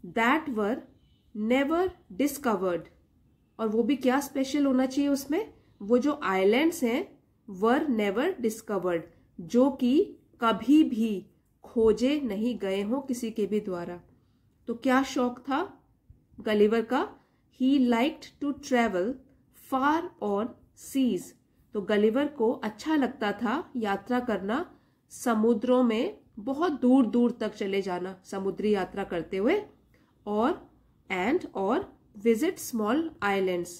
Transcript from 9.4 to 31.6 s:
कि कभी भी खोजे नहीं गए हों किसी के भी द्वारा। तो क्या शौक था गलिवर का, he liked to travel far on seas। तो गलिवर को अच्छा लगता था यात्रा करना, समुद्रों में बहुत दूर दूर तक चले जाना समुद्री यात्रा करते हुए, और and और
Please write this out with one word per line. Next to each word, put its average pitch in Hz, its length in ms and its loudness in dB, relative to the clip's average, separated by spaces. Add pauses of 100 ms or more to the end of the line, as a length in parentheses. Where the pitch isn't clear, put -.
कि 262 460 0 (240)
कभी 247 420 4
भी 220 420 -2 (380)
खोजे 233 580 2
नहीं 220 380 -2
गए 196 220 -2
हों 233 200 -2
किसी 240 300 -6
के 214 140 -2
भी 208 140 0
द्वारा। 175 400 -8 (680)
तो 233 80 -4
क्या 254 300 4
शौक 247 340 -2
था 277 240 -2 (760)
गलिवर 214 440 4
का, 285 240 -2 (520)
he 262 140 4 (160)
liked 240 360 0 (160)
to 285 120 -4 (100)
travel 226 500 0 (540)
far 285 340 0 (220)
on 208 320 -2 (240)
seas। 233 420 -2 (540)
तो 208 60 -4
गलिवर 214 460 2
को 233 260 0
अच्छा 294 420 -4
लगता 240 360 0
था 214 220 -4 (220)
यात्रा 214 440 -2
करना, 226 460 -4 (460)
समुद्रों 233 720 2
में 240 340 0 (220)
बहुत 269 420 -2
दूर 254 240 6
दूर 240 340 2
तक 214 160 -6
चले 196 260 -2
जाना 185 420 -6
समुद्री 196 500 -2
यात्रा 190 300 -2
करते 180 340 -6
हुए, 294 240 2 (640)
और 220 440 0 (400)
and 208 460 0
और 214 300 0 (320)